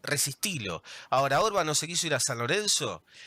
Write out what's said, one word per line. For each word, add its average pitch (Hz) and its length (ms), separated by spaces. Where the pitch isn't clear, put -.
resistilo. 127 800
Ahora, 139 320
Orban 202 240
no 151 100
se 156 120
quiso 165 200
ir 151 60
a 127 60
San 120 200
Lorenzo, 135 640